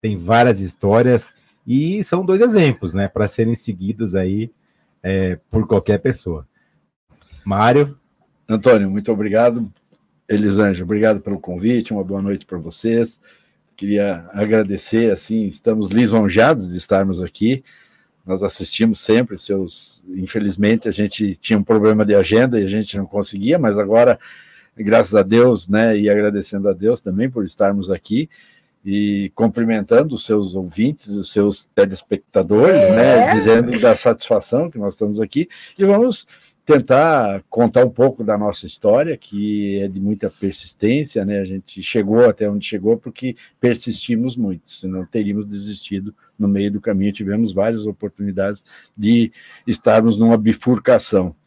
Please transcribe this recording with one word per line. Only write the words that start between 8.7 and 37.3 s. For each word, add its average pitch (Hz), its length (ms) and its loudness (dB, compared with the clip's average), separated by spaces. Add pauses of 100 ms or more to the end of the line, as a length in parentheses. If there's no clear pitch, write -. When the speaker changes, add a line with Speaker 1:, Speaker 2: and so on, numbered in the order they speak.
Speaker 2:
muito 104 220 -4
obrigado. 107 580 0 (560)
Elisângela, 101 580 0
obrigado 104 360 0
pelo 101 180 -8
convite, 110 540 -4
uma 101 100 -4
boa 98 200 -6
noite 98 240 -6
pra 92 100 -12
vocês. 113 600 -4 (580)
Queria 98 560 -4
agradecer, 107 800 0
assim, 110 340 -4
estamos 104 440 -4
lisonjeados 110 800 2
de 90 80 -8
estarmos 95 420 -2
aqui. 110 420 -2 (600)
Nós 92 180 -4
assistimos 101 580 -2
sempre 110 380 0
seus, - 680 -8
infelizmente 101 800 -2
a 101 40 -4
gente 101 440 -4
tinha - 220 0
um 101 60 0
problema 107 420 4
de 101 80 2
agenda 113 440 4
e 101 60 0
a 95 40 -4
gente 101 280 -6
não 98 80 -6
conseguia, 101 540 -4
mas 110 180 0
agora, 113 420 2 (560)
graças 110 400 0
a 104 80 6
Deus, 107 460 4
né, 110 300 2
e 104 100 2
agradecendo 101 640 0
a - 20 0
Deus 104 300 -2
também 101 260 -4
por 123 160 -6
estarmos 98 460 -2
aqui 110 400 -4 (520)
e 101 520 -4
cumprimentando 113 800 0
os 107 100 -10
seus 101 300 -2
ouvintes, 98 540 -4
os 101 220 -8
seus 101 440 0
telespectadores, 101 1000 2
Speaker 3:
É. - 200 6
Speaker 2:
né, 135 380 4
dizendo 113 440 2
da 113 160 4
satisfação 120 760 -2
que 123 80 -14
nós 101 160 -6
estamos 104 260 -4
aqui 143 280 -4 (300)
e 196 60 0
vamos 208 420 2 (380)
tentar 131 840 2